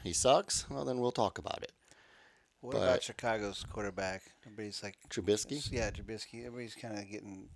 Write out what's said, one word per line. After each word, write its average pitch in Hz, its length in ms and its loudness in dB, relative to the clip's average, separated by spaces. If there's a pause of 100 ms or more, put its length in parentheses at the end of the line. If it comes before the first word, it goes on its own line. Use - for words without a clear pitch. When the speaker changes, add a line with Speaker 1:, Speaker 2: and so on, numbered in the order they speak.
Speaker 1:
he 87 100 -2
sucks, - 580 6
well, 139 140 -2
then 131 140 0
we'll 123 140 2
talk 107 260 4
about - 240 -6
it. - 100 -12 (880)
Speaker 2:
What - 140 -8
Speaker 1:
But 104 80 4
Speaker 2:
about 107 220 6
Chicago's 110 640 -2
quarterback? 95 520 -4 (220)
Everybody's 107 380 -8
like 101 140 -8 (120)
Speaker 1:
Trubisky? 104 600 2
Speaker 2:
Yeah, 113 200 2
Trubisky. 104 560 -8
Everybody's 120 280 -10
kinda 107 300 -6
getting, 98 520 -10